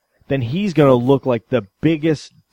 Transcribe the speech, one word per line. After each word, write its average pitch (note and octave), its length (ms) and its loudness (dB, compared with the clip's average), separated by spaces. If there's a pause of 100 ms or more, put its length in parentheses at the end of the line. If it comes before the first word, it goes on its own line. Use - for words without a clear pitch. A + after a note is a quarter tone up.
(280)
then C3+ 160 -4
he's F3 300 -6
gonna C#3 200 4
look B2 320 0
like A#2+ 240 -4
the E3+ 160 -2 (160)
biggest D#3 500 -2 (220)